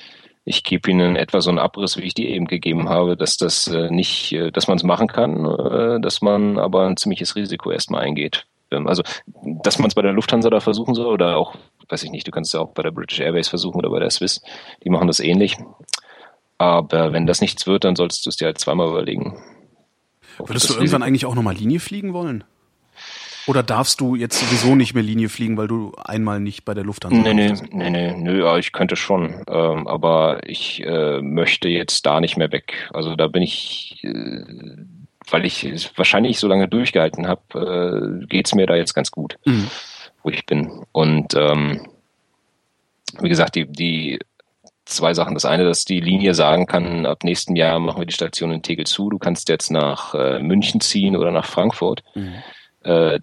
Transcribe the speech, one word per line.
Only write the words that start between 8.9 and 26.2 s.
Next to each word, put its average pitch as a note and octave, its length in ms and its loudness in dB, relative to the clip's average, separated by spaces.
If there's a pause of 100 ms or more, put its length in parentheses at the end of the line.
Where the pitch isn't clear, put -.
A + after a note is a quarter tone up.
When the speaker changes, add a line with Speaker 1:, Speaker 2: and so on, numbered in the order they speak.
Speaker 1:
dass G#2 160 2
man's A2+ 160 2
bei G#2 80 4
der G2 100 4
Lufthansa A2+ 380 2
da G#2+ 100 4
versuchen A2+ 340 0
soll A#2 120 -2
oder F2+ 300 2
auch, E2 180 0 (360)
weiß D#2+ 140 -6
ich D2+ 60 -12
nicht, - 160 -10
du - 60 -10
kannst D#2+ 220 -4
ja D#2+ 60 -2
auch E2 120 -6
bei D#2+ 100 -4
der D#2+ 80 -4
British - 300 -6
Airways E2 280 0
versuchen F2+ 300 -4
oder F2+ 120 0
bei F2+ 100 -2
der F2+ 100 0
Swiss, - 300 -2 (420)
die - 80 -4
machen F2 180 4
das D#2+ 120 0
ähnlich. F2+ 360 2 (1000)
Aber E2 540 4
wenn E2 140 2
das - 160 2
nichts - 240 -2
wird, F#2+ 180 2
dann F#2 120 2
solltest F2 280 -2
du - 60 -4
es - 60 -6
dir E2 100 -2
halt D#2+ 120 -2
zweimal E2 300 0
überlegen. - 480 -4 (1040)
Ob - 100 -12
Speaker 2:
Würdest B2 220 -2
Speaker 1:
das A#2+ 60 -2
Speaker 2:
du A#2 40 0
irgendwann C#3 220 4
Speaker 1:
Risiko A#2+ 40 -4
Speaker 2:
eigentlich C3 200 2
auch B2+ 80 -4
nochmal A2 200 0
Linie B2+ 260 0
fliegen G3 340 -8
wollen? D3 300 -8 (1000)
Oder C3 160 4
darfst A#2 380 0
du B2+ 160 2
jetzt A#2 240 -2
sowieso B2 340 4
nicht B2+ 180 6
mehr A#2 120 2
Linie A2 240 0
fliegen, A2 280 -2
weil G#2+ 120 -2
du A2 240 -4 (120)
einmal G#2+ 360 -2